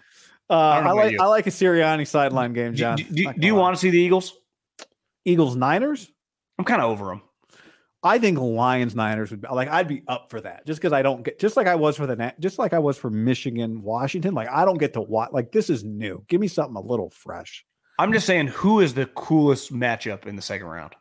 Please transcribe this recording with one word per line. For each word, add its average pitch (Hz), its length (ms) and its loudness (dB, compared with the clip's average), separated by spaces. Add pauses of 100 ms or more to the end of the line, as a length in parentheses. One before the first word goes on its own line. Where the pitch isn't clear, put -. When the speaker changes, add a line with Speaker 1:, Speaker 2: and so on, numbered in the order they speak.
(500)
Speaker 1:
Uh, 196 60 0
Speaker 2:
I 156 200 6
don't 156 100 2
know 165 40 2
Speaker 1:
I 185 40 4
Speaker 2:
about 214 100 4
Speaker 1:
like, 220 80 2
Speaker 2:
you. 208 100 -2
Speaker 1:
I 185 40 4
like 214 220 4
a 185 40 -2
Sirianni 160 560 2
sideline 131 460 0
game, 120 180 -4
Speaker 2:
Do, 117 60 -6
Speaker 1:
John. 117 200 0
Speaker 2:
do, - 60 -6
do, 165 200 -2
Speaker 1:
Not 135 160 -6
Speaker 2:
do 156 80 0
you 214 40 4
Speaker 1:
gonna 202 100 4
lie. 180 60 4
Speaker 2:
wanna 185 100 0
see 185 140 2
the 175 80 6
Eagles? 180 340 2 (920)
Speaker 1:
Eagles 160 300 4
Niners? 190 540 0 (480)
Speaker 2:
I'm 185 80 -4
kinda 214 200 2
over 104 260 -4
'em. 101 100 -12 (840)
Speaker 1:
I 208 160 4
think 190 200 2
Lions 123 560 0
Niners 107 360 -2
would 104 100 -12
be, - 80 -12
like, 127 180 -2
I'd 165 220 0
be 139 180 -8
up 123 220 -8
for 113 100 -12
that 90 260 -16
just 151 160 -8
'cause 160 120 0
I 139 80 4
don't 131 220 0
get, - 160 -8
just 208 180 0
like 208 100 2
I 180 80 4
was 151 220 2
for 147 100 -4
the 127 80 -2
Na-, 117 240 -4
just 180 180 -6
like 220 140 -2
I 170 80 2
was 143 180 0
for 127 120 -8
Michigan, 113 720 -2
Washington. 135 520 -4
Like, 113 160 -4
I 147 140 2
don't 185 140 2
get 143 160 0
to 117 80 -4
watch. 110 320 -4
Like, 123 180 -4
this 214 180 0
is 117 140 -2
new. 104 460 -10
Give 175 100 2
me 208 80 0
something 139 300 -4
a 95 40 -10
little 107 280 -4
fresh. - 560 -16 (320)
Speaker 2:
I'm 208 160 2
just 220 120 0
saying, 170 220 2
who 208 320 2
is 151 140 4
the 131 140 -2
coolest 147 680 2
matchup 117 520 -4
in 101 120 -10
the 98 40 -12
second 98 260 -8
round 80 340 -14